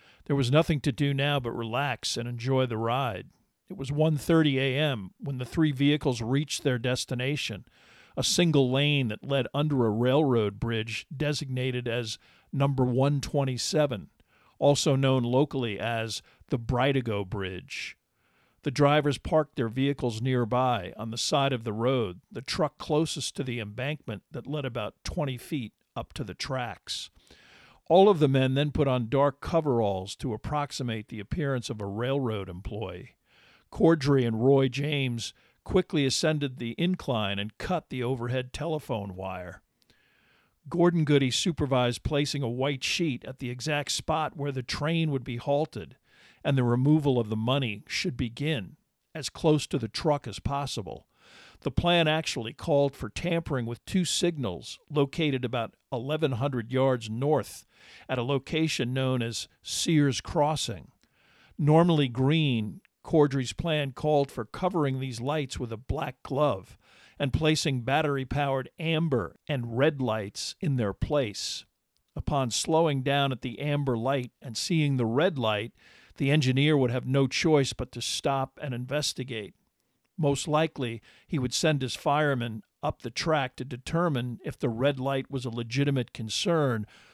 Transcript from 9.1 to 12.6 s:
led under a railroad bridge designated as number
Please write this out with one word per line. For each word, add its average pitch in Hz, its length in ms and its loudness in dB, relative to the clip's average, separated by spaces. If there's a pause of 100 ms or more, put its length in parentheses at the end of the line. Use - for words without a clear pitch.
led 135 260 0
under 143 320 2
a 110 60 4
railroad 120 680 4
bridge 113 460 -4 (100)
designated 131 720 -2
as 117 300 -4 (340)
number 139 320 4